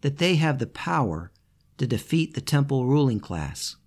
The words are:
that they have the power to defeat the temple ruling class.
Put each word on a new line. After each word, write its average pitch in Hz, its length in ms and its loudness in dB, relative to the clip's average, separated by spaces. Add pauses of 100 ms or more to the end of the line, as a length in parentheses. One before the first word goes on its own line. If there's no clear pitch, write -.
that 143 160 -2
they 175 200 2
have 151 200 2
the 117 80 -2
power 104 640 -4 (460)
to 135 80 -2
defeat 160 480 0
the 139 80 -6
temple 139 460 0
ruling 135 320 4
class. 76 560 -8 (120)